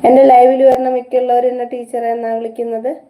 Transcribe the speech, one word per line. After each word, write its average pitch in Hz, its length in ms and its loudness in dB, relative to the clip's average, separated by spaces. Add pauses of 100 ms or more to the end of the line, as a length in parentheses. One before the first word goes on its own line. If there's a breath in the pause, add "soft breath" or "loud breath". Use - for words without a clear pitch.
എൻ്റെ 262 240 6
ലൈവിൽ 254 380 4
വരുന്ന 262 260 0
മിക്കുള്ളവർ 247 560 -2
എന്നെ 247 220 -8
ടീച്ചറെ 233 420 -8
എന്നാ 233 240 -8
വിളിക്കുന്നത്. 226 520 -8 (200)